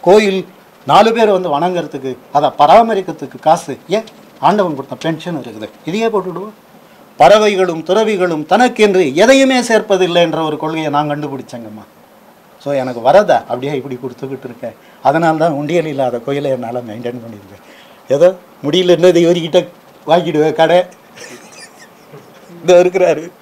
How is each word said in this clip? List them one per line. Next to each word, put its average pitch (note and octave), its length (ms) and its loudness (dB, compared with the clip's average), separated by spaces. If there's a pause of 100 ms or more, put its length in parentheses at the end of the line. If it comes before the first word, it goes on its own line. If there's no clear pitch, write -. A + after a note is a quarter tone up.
கோயில் F#3+ 460 2 (400)
நாலு G3 260 4
பேர் A3+ 180 0
வந்து F#3 280 -2
வணங்குறதுக்கு, D3+ 580 -6 (160)
அதை D3 260 0
பராமரிக்கிறதுக்கு F3+ 840 2
காசு, D#3 380 0 (100)
ஏன் G#3+ 160 -4 (340)
ஆண்டவன் F3+ 360 0
கொடுத்த C3+ 200 -12
pension D#3+ 420 -8
இருக்குது, A2 320 -12 (160)
இதையே G#3+ 220 -4
போட்டுடுவோம். F#3+ 440 -6 (680)
பறவைகளும் F#3 680 4
துறவிகளும் F3+ 600 -2
தனக்கென்று G3+ 680 2
எதையுமே C4 460 4
சேர்ப்பதில்லை G3+ 540 0
என்ற E3 280 0
ஒரு D3+ 140 -4
கொள்கையை D#3 340 -6
நான் D3 200 -2
கண்டுபிடிச்சேங்கம்மா. B2 720 -10 (760)
So C#3+ 140 -6
எனக்கு B2+ 260 -4
வரதை E3+ 300 4
அப்படியே B2+ 440 -2
இப்படி C3 280 -8
கொடுத்துக்கிட்டு C3 420 -12
இருக்கேன். A#2+ 300 -14 (280)
அதனால D#3+ 340 0
தான் D#3+ 140 0
உண்டியல் D3+ 360 -2
இல்லாத C3 320 -4
கோயிலை C#3+ 320 -6
என்னால B2 300 -6
maintain A#2+ 400 -12
பண்ணியிருக்கேன். G2+ 420 -20 (460)
ஏதோ F3 280 2 (280)
முடியல, - 20 -4
என்னது F3 520 2
இவர்கிட்ட E3+ 500 0 (380)
வாங்கிடுவேன் D#3 460 0
கடை, E3 320 2 (1800)
இதோ F3+ 200 6
இருக்கிறாரு F3+ 480 0 (120)